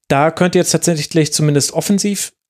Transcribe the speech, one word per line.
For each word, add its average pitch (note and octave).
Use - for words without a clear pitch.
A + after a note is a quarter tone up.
Da C#3+
könnte F3+
jetzt F3+
tatsächlich D#3
zumindest D3
offensiv G3+